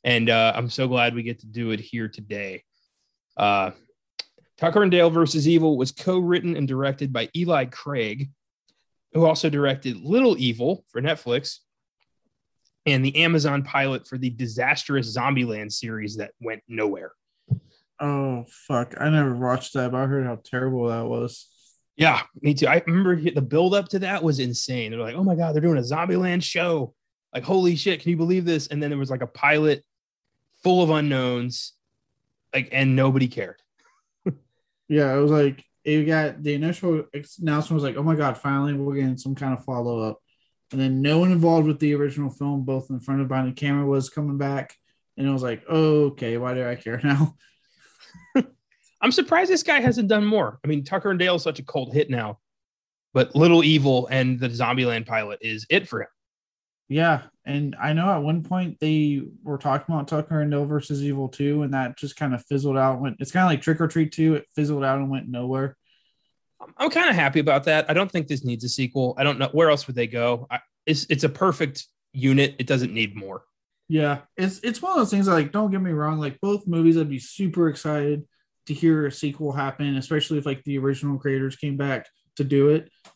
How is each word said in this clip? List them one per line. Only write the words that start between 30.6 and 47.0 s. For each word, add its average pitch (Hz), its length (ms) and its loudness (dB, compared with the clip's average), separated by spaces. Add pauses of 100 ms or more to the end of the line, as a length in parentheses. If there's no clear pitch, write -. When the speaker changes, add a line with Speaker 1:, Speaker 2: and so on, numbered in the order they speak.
Speaker 1:
full 180 180 4
of 160 100 4
unknowns, 127 840 0 (840)
like, 135 160 -2
and 135 240 2
nobody 131 320 4
cared. 101 340 -8 (640)
<laughs> 160 80 -2 (560)
Speaker 2:
Yeah, 147 240 2
it 139 80 2
was 147 120 4
like, 143 320 2 (180)
it 151 220 0
got, 156 360 0
the 147 140 -2
initial 160 580 -2
ex-, - 280 -14
announcement 151 340 0
was 147 80 2
like, 135 140 -4
"Oh 143 80 -4
my 160 100 4
God, 139 240 0
finally 139 360 0
we're 139 200 -4
getting 131 240 -2
some 135 160 -6
kind 135 240 -4
of - 60 -16
follow-up." 117 560 -4 (500)
And 135 100 -4
then 131 220 0
no 151 160 4
one 185 140 6
involved 165 340 6
with 151 140 0
the 147 160 2
original 143 340 -2
film, 143 320 -4
both 131 280 -4
in 127 100 -6
front 135 180 -4
and 135 100 -2
behind 131 200 -2
the 127 120 -8
camera, 143 240 0
was 135 240 0
coming 143 300 -4
back. 139 380 -4 (400)
And 135 100 -2
it 139 60 2
was 127 100 -2
like, 120 260 -6
"Okay, 151 680 2
why 127 180 -4
do 127 100 -4
I 120 120 -4
care 117 260 -6